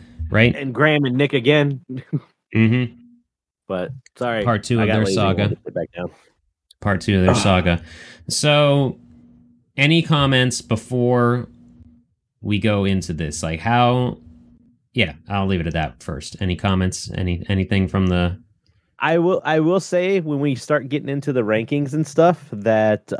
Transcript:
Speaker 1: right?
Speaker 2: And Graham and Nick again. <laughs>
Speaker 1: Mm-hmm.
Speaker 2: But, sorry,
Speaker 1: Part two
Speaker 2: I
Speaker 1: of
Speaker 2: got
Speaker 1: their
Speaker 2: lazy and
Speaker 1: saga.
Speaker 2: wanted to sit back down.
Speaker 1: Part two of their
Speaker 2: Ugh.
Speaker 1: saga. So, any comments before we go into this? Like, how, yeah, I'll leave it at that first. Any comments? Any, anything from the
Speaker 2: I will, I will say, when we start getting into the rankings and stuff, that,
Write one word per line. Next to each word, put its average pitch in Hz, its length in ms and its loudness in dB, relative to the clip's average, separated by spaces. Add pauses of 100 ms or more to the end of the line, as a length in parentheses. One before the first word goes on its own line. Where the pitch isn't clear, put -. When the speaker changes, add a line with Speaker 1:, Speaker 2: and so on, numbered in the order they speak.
(280)
Speaker 1:
right? 110 260 4
Speaker 2:
And 139 200 -8
Graham 147 320 2
and 127 100 -2
Nick 139 160 0
again. 143 560 2
<laughs> 131 320 -8 (340)
Speaker 1:
Mm-hmm. 117 400 2 (720)
Speaker 2:
But, 92 240 -6 (260)
sorry, 117 280 -4
Speaker 1:
Part 110 200 0
two 120 160 0
Speaker 2:
I 107 40 0
Speaker 1:
of - 40 0
Speaker 2:
got 110 60 2
Speaker 1:
their 107 100 2
Speaker 2:
lazy 95 160 0
and 101 80 2
Speaker 1:
saga. 98 140 0
Speaker 2:
wanted 101 140 0
to - 80 -14
sit 92 100 -10
back 85 180 -6
down. 87 180 -8 (720)
Speaker 1:
Part 98 200 -2
two 101 160 0
of 92 60 4
their 92 100 4
Speaker 2:
Ugh. - 40 2
Speaker 1:
saga. 90 460 2 (480)
So, 143 680 2 (760)
any 156 240 4
comments 135 640 2
before 120 840 0 (920)
we 104 180 -2
go 101 260 0
into 95 280 -2
this? 78 300 -6
Like, 80 180 -6
how, 123 580 2 (760)
yeah, 92 200 0 (140)
I'll 98 180 -2
leave 95 140 0
it 80 60 -4
at 80 80 -4
that 78 280 -6
first. - 380 -12
Any 92 160 -2
comments? 92 580 -2
Any, 90 340 -4
anything 95 400 0
from 95 180 0
the 90 340 0 (600)
Speaker 2:
I 160 180 2
will, 180 260 0
I 156 160 0
will 175 200 2
say, 185 400 -2
when 147 200 -4
we 143 140 0
start 131 340 -2
getting 139 220 -4
into 139 220 -4
the 123 100 0
rankings 117 500 -2
and 151 140 -2
stuff, 170 460 2
that, 107 680 0